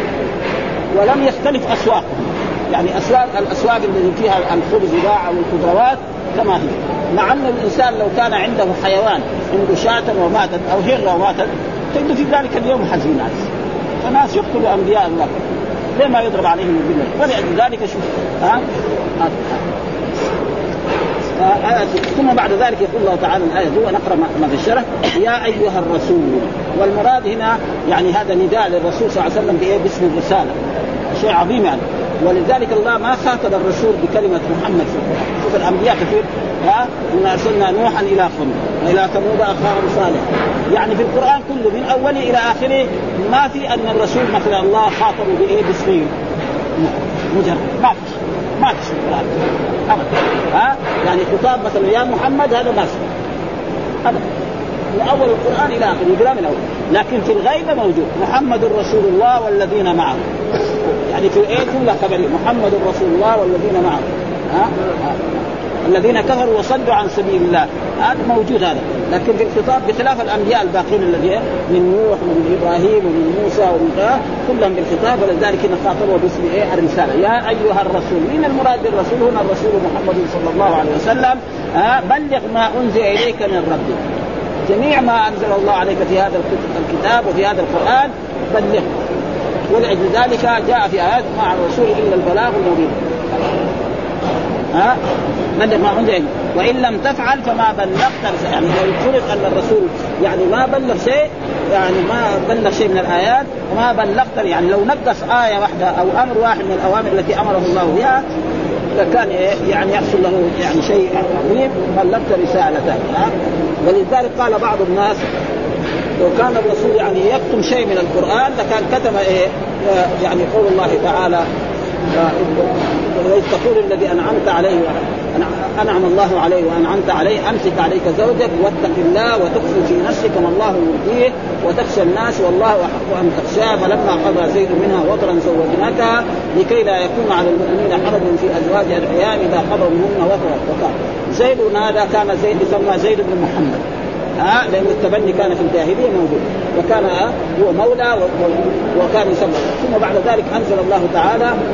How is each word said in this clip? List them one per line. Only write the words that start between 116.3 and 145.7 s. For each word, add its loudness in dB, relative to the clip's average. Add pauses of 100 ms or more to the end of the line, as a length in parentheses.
كان 2
الرسول 2
يعني 0
يكتم 0
شيء 0
من 0
القرآن 0
لكان -2 (100)
كتم 0
إيه؟ 2 (760)
يعني 0 (140)
قول 4
الله 2 (160)
تعالى: 2 (1800)
'وإذ 4 (100)
تقول 2
الذي 0
أنعمت 0
عليه 2
وأنع-، -2
أنعم 2
الله 2
عليه 2
وأنعمت 0
عليه: 0
أمسك 0
عليك 2 (160)
زوجك 2 (120)
واتق 0
الله 2
وتخفي 0
في 2 (140)
نفسك 0 (120)
ما 2
الله 2
مبديه 0 (360)
وتخشى 0
الناس 0
والله 2
أحق 0
أن 2
تخشاه 0
فلما 0 (140)
قضى 2
زيد 2
منها 2
وطرا 0
زوجناكها 2 (340)
لكي 2
لا 2
يكون -2
على 2
المؤمنين 0
حرج 2 (200)
في 0 (120)
أزواج 0
أدعيائهم 0
إذا 0 (100)
قضوا 2
منهن 2
وطرا.'" 0 (100)
وقال -2 (400)
زيد 2 (180)
هذا 0
كان 0
زيد 2
يسمى 0
زيد 2
بن 0
محمد، -2 (580)
ها؟ 2
لأن 2
التبني 2
كان 0
في -2
الجاهلية 2